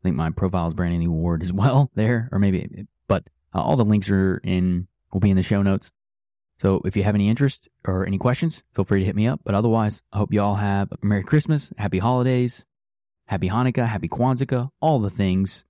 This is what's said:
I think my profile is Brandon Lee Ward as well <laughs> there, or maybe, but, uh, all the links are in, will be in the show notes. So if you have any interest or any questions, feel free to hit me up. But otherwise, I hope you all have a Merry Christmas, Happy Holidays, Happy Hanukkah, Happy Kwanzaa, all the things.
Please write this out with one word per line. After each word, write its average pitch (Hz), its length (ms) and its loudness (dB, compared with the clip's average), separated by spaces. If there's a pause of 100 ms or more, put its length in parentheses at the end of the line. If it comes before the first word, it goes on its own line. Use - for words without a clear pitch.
I - 20 -20
think 85 140 0
my 82 140 -2
profile 87 380 -2
is 82 60 -4
Brandon 85 260 -2
Lee 85 80 0
Ward 82 340 0
as 90 100 -4
well 127 400 2
<laughs> - 20 -20
there, 113 380 0
or - 60 -2
maybe, 98 480 -2 (200)
but, 95 180 -2 (300)
uh, - 60 -2
all - 160 0
the 120 80 4
links 104 240 2
are 95 360 2
in, 90 440 0 (240)
will 98 80 -2
be 101 100 4
in 95 60 4
the 92 60 2
show 101 200 0
notes. 98 280 0 (680)
So 98 260 2
if 98 120 -2
you 98 60 0
have 101 120 0
any 101 140 4
interest 131 400 0 (180)
or 92 200 -2
any 95 120 -2
questions, 123 440 -2 (120)
feel 98 100 0
free 98 160 2
to 95 60 0
hit 98 100 -2
me 107 100 2
up. 131 180 -2
But 101 100 -2
otherwise, 110 480 0 (100)
I 101 60 -4
hope 104 140 -2
you 104 80 2
all 101 140 0
have 101 360 -2
a - 120 -12
Merry 101 200 0
Christmas, 147 540 0
Happy 101 220 -2
Holidays, 123 680 0 (640)
Happy 90 220 -2
Hanukkah, 120 380 0
Happy 101 220 -4
Kwanzaa, 127 640 -2 (100)
all 151 200 2
the 101 100 0
things. 95 600 -2